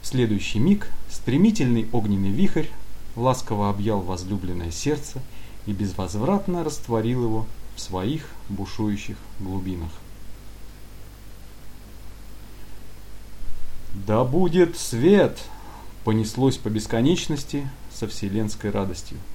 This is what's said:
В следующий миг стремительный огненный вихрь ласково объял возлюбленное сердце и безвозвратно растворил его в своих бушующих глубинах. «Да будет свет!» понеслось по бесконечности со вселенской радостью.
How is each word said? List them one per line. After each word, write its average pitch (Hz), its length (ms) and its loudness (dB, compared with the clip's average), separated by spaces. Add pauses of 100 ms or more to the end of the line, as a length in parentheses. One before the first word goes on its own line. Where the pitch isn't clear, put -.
В - 60 -6
следующий 107 520 2
миг 202 300 6 (200)
стремительный 127 800 4
огненный 101 380 4
вихрь 156 380 6 (480)
ласково 117 540 2
объял 101 320 2
возлюбленное 90 680 -2
сердце 143 520 -2 (440)
и 107 60 -4
безвозвратно 110 920 0
растворил 120 600 0
его 110 220 2 (300)
в - 40 -12
своих 107 480 -4 (220)
бушующих 101 680 -4 (220)
глубинах. 92 520 -4 (4000)
«Да 107 300 4
будет 170 540 4
свет!» 156 600 4 (640)
понеслось 113 540 2
по - 100 -4
бесконечности 135 1000 0 (240)
со 110 140 -4
вселенской 104 640 -2
радостью. 95 460 -4 (180)